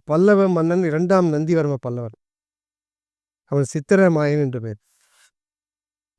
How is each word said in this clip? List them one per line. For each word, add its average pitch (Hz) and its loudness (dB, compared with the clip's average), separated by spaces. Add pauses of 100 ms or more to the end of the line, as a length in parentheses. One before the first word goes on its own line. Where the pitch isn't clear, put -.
பல்லவ 190 2
மன்னன் 175 0
இரண்டாம் 175 0
நந்திவர்ம 156 -2
பல்லவன், 120 -10 (1300)
அவன் 143 -2
சித்திரமாயன் 151 2
என்று 127 -4
பெயர். 110 -12 (1400)